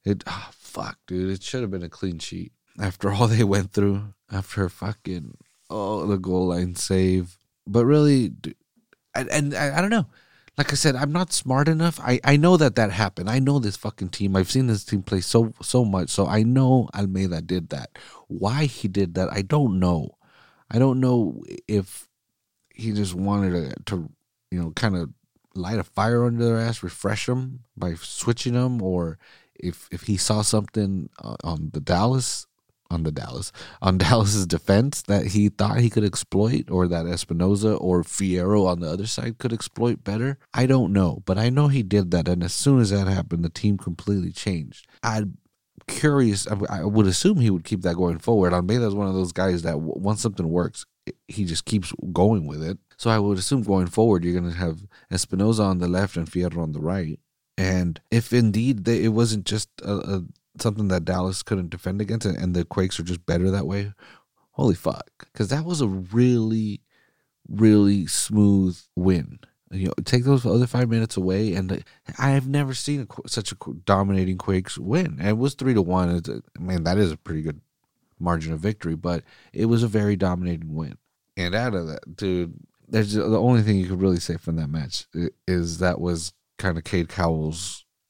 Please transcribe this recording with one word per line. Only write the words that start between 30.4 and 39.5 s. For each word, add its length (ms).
something, 680
uh, 220
on 280
the 80
Dallas, 680
on 140
the 80
Dallas, 400
on 180
<laughs> 60
Dallas's 420
defense 560
that 260
he 200
thought 320
he 100
could 140
exploit, 640
or 180
that 180
Espinoza 760
or 220
Fierro 640
on 140
the 100
other 160
side 320
could 140